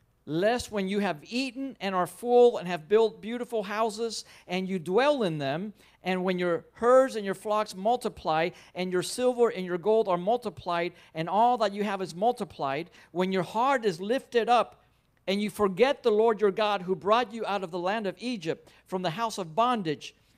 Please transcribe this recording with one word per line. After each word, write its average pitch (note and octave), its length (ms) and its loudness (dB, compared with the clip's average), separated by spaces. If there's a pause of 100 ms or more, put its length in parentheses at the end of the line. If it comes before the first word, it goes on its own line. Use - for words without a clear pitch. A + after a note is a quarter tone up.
(260)
"Lest G#3 460 -2
when G3 160 -2
you G3+ 120 -2
have F3+ 220 -2
eaten B3+ 580 -6
and F#3+ 140 -4
are F3+ 140 2
full A#3+ 500 4
and F3 80 -6
have E3 220 -6
built G#3+ 320 4
beautiful A3+ 420 -6
houses A3 640 -4 (240)
and F#3 200 -4
you F#3+ 120 -2
dwell A#3+ 420 2
in E3 160 -2
them, D3+ 340 -4 (300)
and F3+ 220 -2
when F#3 140 0
your F3 340 -2
herds B3+ 420 4
and G#3+ 100 -6
your G3 100 -2
flocks G#3 420 -4
multiply, F#3 720 0 (240)
and F#3 160 -4
your F3+ 120 0
silver A#3+ 480 2
and F#3 140 -6
your F3+ 140 -4
gold G#3+ 300 2
are F3 100 2
multiplied, F3 760 -2 (200)
and E3 140 -4
all A#3 300 4
that G#3 140 0
you G3+ 120 -4
have G3 180 -4
is E3 120 -10
multiplied, F3 760 -2 (220)
when F#3 200 0
your F#3+ 120 0
heart A#3+ 400 0
is F3+ 160 0
lifted A3+ 480 0
up, A#3 340 2 (460)
and G3 120 0
you G#3 80 0
forget G#3 540 2
the A#3 80 2
Lord A3 300 2
your G#3 100 4
God, G3+ 320 0
who F#3 140 -2
brought G#3 360 2
you A3+ 140 -8
out G3 160 -2
of F3+ 80 -8
the F3+ 80 -6
land G3+ 300 -2
of F#3 100 -8
Egypt, F3 500 -6 (180)
from F#3 160 -4
the F3+ 80 -2
house G#3+ 280 -4
of E3 160 -8
bondage, A3 600 0 (240)